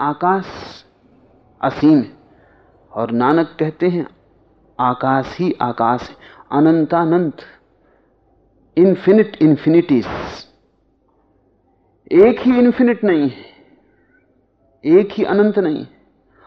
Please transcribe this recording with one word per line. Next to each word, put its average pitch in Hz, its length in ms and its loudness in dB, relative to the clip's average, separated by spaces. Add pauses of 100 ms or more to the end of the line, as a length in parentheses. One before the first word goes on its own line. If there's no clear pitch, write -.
आकाश 180 440 -2 (1160)
असीम 147 360 2
है, 104 140 -4 (800)
और 113 180 -6
नानक 143 500 0
कहते 156 280 -4
हैं, 175 180 -4 (760)
"आकाश 127 580 -2
ही 180 220 -2
आकाश 120 500 -4
है, - 60 -20 (360)
अनंतानंत, 160 840 0 (1400)
इन्फिनिट 196 680 2
इन्फिनिटीज।" 151 640 2 (2000)
एक 208 280 4
ही 247 180 2
इन्फिनिट 240 460 2
नहीं 151 260 0
है, - 140 -16 (1400)
एक 196 280 4
ही 214 120 -4
अनंत 208 340 0
नहीं 156 200 -2
है, - 240 -16 (440)